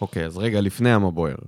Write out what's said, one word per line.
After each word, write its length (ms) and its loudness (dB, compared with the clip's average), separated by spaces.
אוקיי, 240 -4
אז 120 -10
רגע, 240 0
לפני 320 2
המה 180 4
בוער, 240 -2